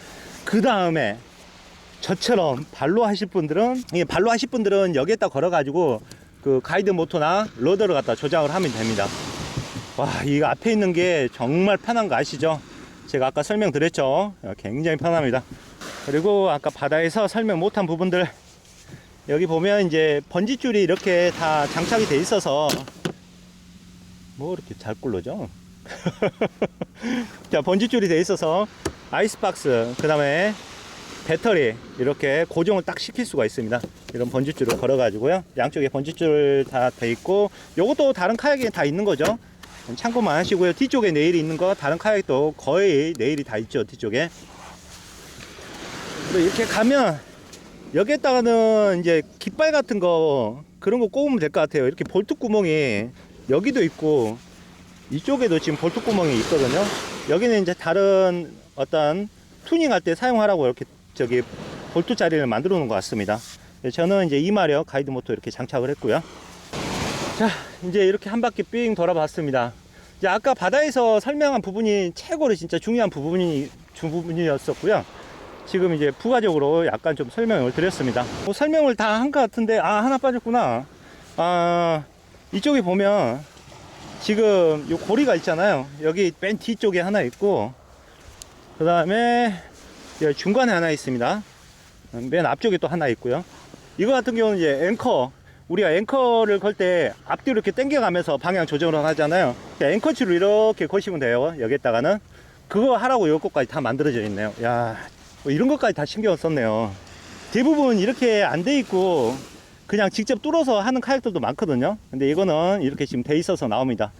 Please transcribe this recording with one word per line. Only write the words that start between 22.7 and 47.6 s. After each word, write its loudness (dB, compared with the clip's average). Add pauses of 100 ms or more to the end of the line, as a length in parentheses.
뭐 -8
이렇게 -10
잘 -10
굴러져? -6 (360)
<laughs> -6
자, 2
번지줄이 2
돼 2
있어서 0 (460)
아이스박스, -2
그 0
다음에 2 (720)
배터리 2 (260)
이렇게 0
고정을 0
딱 -8
시킬 -6
수가 -2
있습니다. -4 (340)
이런 -4
번지줄을 -2
걸어가지고요. 0 (120)
양쪽에 -2
번지줄 2
다 0
돼 -4
있고, 0 (280)
요것도 2
다른 0
카약에 0
다 -2
있는 -2
거죠. 0 (580)
참고만 0
하시고요. 2
뒤쪽에 0
네일이 2
있는 -2
거 0
다른 -2
카약도 0
거의 2
네일이 -2
다 -8
있죠, -4
뒤쪽에. -4 (2000)
그리고 4
이렇게 0
가면 2 (760)